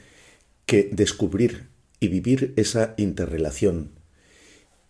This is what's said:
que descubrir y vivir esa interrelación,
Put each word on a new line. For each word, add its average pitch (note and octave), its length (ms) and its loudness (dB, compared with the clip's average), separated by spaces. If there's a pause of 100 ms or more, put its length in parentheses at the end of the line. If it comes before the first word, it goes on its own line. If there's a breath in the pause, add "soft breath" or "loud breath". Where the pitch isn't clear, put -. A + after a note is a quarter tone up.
(640 loud breath)
que G2+ 260 4
descubrir G#2 760 0 (320)
y - 80 0
vivir B2 480 0
esa A2 420 0
interrelación, E2+ 920 -2 (1000 soft breath)